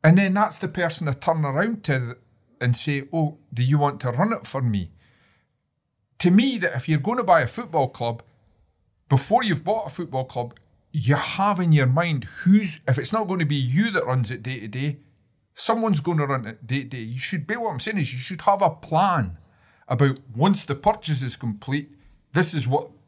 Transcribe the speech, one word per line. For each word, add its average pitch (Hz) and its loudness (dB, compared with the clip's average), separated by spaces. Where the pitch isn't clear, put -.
And 165 8
then 190 2
that's 214 0
the 190 -4
person 165 -4
I 139 0
turn 160 0
around 208 -2
to 123 -2
and 123 2
say, 139 -4
"Oh, 156 0
do 120 0
you 135 4
want 147 0
to 127 -2
run 185 0
it - -8
for - -6
me?" 101 -2
To 175 4
me, 240 4
that 175 -2
if 127 -6
you're 156 2
gonna 233 -2
buy 175 6
a 120 -2
football 156 -4
club, 117 -6
before 202 2
you've 160 -2
bought 214 -2
a - -12
football 131 -6
club, 120 -8
you 131 2
have 196 0
in 175 2
your 147 6
mind 147 0
who's, 190 2
if 127 2
it's 139 -6
not 220 0
gonna 175 0
be 147 -2
you 139 0
that 180 0
runs 123 0
it 117 -10
day 131 -8
to 104 -10
day, 147 -6
someone's 220 0
gonna 156 0
run 135 -2
it 110 -14
day 135 -2
to - -14
day. 127 -10
You 113 -8
should 156 -6
be, 214 -4
what 233 -4
I'm 135 -6
saying 214 -4
is 139 0
you 127 -8
should 160 -10
have 202 4
a 180 4
plan 156 0
about 135 2
once 190 2
the 139 -4
purchase 156 0
is 127 -6
complete, 131 -6
this 165 2
is 135 -2
what 135 0